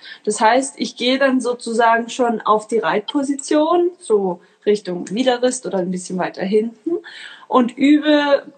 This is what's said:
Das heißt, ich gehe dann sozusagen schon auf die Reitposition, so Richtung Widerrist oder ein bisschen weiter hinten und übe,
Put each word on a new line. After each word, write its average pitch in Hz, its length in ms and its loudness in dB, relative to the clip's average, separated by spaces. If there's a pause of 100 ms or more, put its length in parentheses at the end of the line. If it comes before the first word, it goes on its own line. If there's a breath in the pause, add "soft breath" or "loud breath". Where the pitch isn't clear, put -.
(240 loud breath)
Das 214 160 -2
heißt, 240 380 2
ich - 180 -6
gehe 254 220 0
dann 262 240 2
sozusagen 233 680 0
schon 233 320 0
auf 214 260 0
die 233 100 0
Reitposition, 294 1120 0 (100)
so 190 420 0 (220 soft breath)
Richtung 208 460 -2
Widerrist 247 560 0
oder 190 140 -4
ein 180 100 -4
bisschen 180 300 -6
weiter 165 240 -6
hinten 226 560 -2 (480 loud breath)
und 247 280 0
übe, 294 720 2 (120)